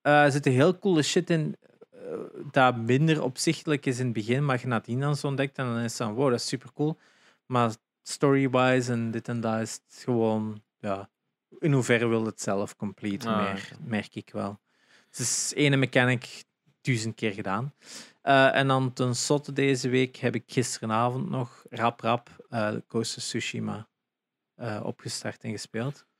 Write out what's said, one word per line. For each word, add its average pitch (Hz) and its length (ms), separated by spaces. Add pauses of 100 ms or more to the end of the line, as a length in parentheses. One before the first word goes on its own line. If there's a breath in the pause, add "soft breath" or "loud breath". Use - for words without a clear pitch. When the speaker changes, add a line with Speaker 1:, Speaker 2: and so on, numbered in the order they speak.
Speaker 1:
Eh, 147 220
er 147 80
zit 143 140
een 143 60
heel 156 280
coole 175 220
shit 175 280
in, 160 260 (360)
eh, - 80 (520)
dat 127 260
minder 139 460
opzichtelijk 147 640
is 127 140
in 131 60
het 123 80
begin, 117 320
maar 127 160
je 127 60
nadien 120 320
dan 143 160
zo 143 120
ontdekt 135 300
en 135 80
dan 117 120
is 117 60 (140)
het 120 100
van, 107 60
"Wow, 135 160
dat 120 100
is - 80
supercool." 147 500 (480 soft breath)
Maar 120 260 (320)
story-wise 127 880
en 117 200
dit 113 160
en 120 140
dat 113 200
is 107 120
het - 300
gewoon, 110 580 (180)
ja, 98 300 (500)
in 156 140
hoeverre 120 340
wil 113 180
het 110 160
zelf 98 340
complete 104 540
Speaker 2:
Ah, 110 80
Speaker 1:
meer, 98 360
Speaker 2:
oké. - 160
Speaker 1:
merk 107 260
ik - 180
wel. 104 260 (500 soft breath)
Het - 100
is - 360
ene 143 200
mechanic 127 680 (380)
duizend 113 340
keer 110 160
gedaan. 101 420 (480 loud breath)
Eh, 135 340
en 139 120
dan 131 260
ten 127 220
slotte 143 380
deze 135 360
week 127 260
heb 117 200
ik 113 100
gisteravond 120 840
nog 127 400
rap 117 300
rap, 117 300 (200)
eh, 107 200 (180)
Ghost - 300
of 123 60
Tsushima, 110 640 (680)
eh, 107 280
opgestart - 600
en 117 80
gespeeld. 113 540 (140)